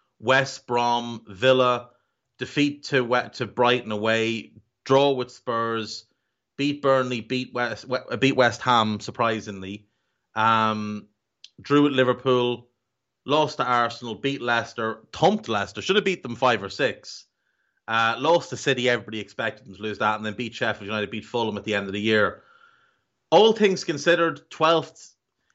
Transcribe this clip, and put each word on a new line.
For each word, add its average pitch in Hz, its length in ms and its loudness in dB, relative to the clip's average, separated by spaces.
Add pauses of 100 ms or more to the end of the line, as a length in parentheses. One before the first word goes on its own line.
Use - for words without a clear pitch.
(200)
West 131 480 0
Brom, 120 600 -2
Villa, 123 640 2 (480)
defeat 147 480 -2
to 135 160 2
We-, 120 340 -2
to 123 100 -6
Brighton 120 480 0
away, 113 580 -2 (320)
draw 139 280 4
with 123 200 -4
Spurs, 113 720 -6 (520)
beat 143 240 -2
Burnley, 127 400 2
beat 127 320 -6
West, 120 340 -6
We-, 127 120 -2 (200)
beat 135 160 2
West 120 280 4
Ham, 110 360 2
surprisingly, 104 840 -6 (500)
um, 110 720 0 (540)
drew 143 260 4
at 139 60 -2
Liverpool, 123 760 0 (580)
lost 147 320 0
to 143 80 -2
Arsenal, 120 500 -2
beat 139 260 -6
Leicester, 117 580 -4 (140)
thumped - 340 2
Leicester, 104 340 -4
should 190 140 0
have 196 100 2
beat 185 180 -2
them 117 120 -10
five 117 260 2
or 98 80 -8
six. - 560 -6 (640)
Uh, 113 300 0
lost 160 320 2
to 123 80 -8
City, 123 320 0
everybody 110 300 -2
expected 107 460 -8
them 95 100 -20
to 95 60 -20
lose 104 180 -6
that, 107 160 2
and 107 100 -8
then 110 80 -6
beat 120 220 -10
Sheffield 104 320 -6
United, 104 240 -4
beat 107 140 -10
Fulham 110 320 -4
at 98 60 -8
the 104 120 -2
end 101 120 -4
of 95 60 -8
the 104 80 -6
year. 107 400 2 (920)
All 214 220 8
things 208 300 2
considered, 165 640 0
twelfth - 640 0 (420)